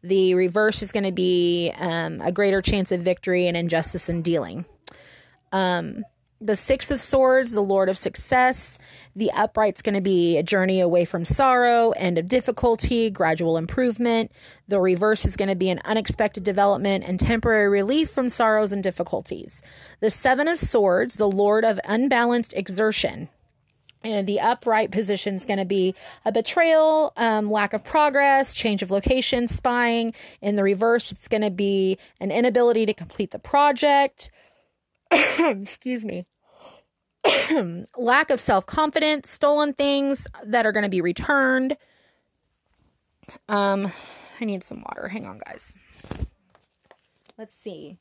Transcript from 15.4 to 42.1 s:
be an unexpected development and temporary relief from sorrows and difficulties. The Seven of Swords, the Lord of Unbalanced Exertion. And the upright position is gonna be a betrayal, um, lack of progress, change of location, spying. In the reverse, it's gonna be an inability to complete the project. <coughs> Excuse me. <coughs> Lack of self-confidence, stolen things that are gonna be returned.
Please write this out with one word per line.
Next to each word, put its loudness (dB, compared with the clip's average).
be -2
an -2
unexpected -2
development 0
and -4
temporary 2
relief 0
from -2
sorrows 2
and -4
difficulties. -6
The 2
Seven 2
of 0
Swords, 2
the 2
Lord 2
of 0
Unbalanced 0
Exertion. -2
And -4
the -2
upright 0
position -4
is -8
gonna -2
be 0
a 0
betrayal, 2
um, 0
lack 0
of -6
progress, 2
change -2
of -6
location, 0
spying. 0
In 0
the 2
reverse, 2
it's -12
gonna 0
be 0
an -6
inability 2
to -2
complete -8
the -12
project. 2
<coughs> -20
Excuse -2
me. -8
<coughs> 0
Lack 2
of 2
self-confidence, 0
stolen 2
things 0
that 0
are 2
gonna 0
be -2
returned. 0